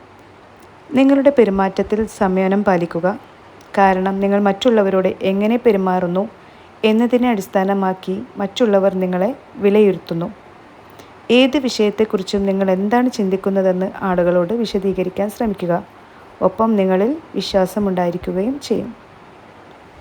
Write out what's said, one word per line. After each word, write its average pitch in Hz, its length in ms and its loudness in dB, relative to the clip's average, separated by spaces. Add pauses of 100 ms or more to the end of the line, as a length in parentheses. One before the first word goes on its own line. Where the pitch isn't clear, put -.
(960)
നിങ്ങളുടെ 269 400 4
പെരുമാറ്റത്തിൽ 196 640 2 (200)
സംയമനം 190 480 2
പാലിക്കുക. 170 400 0 (680)
കാരണം 196 460 2
നിങ്ങൾ 202 240 2
മറ്റുള്ളവരോട് 196 640 2 (220)
എങ്ങനെ 208 340 0
പെരുമാറുന്നു 185 580 2 (680)
എന്നതിനെ 233 440 2
അടിസ്ഥാനമാക്കി 190 840 -2 (260)
മറ്റുള്ളവർ 196 600 0
നിങ്ങളെ 185 260 -2 (360)
വിലയിരുത്തുന്നു. 190 640 2 (1080)
ഏത് 262 260 4
വിഷയത്തെക്കുറിച്ചും 208 840 -2
നിങ്ങൾ 196 180 0 (100)
എന്താണ് 240 400 0
ചിന്തിക്കുന്നതെന്ന് 190 720 0 (200)
ആളുകളോട് 180 440 0 (100)
വിശദീകരിക്കാൻ 190 720 -4
ശ്രമിക്കുക. 185 380 -4 (760)
ഒപ്പം 226 220 0 (120)
നിങ്ങളിൽ 190 320 0 (240)
വിശ്വാസമുണ്ടായിരിക്കുകയും 185 1200 -2 (100)
ചെയ്യും. 214 240 -4 (1080)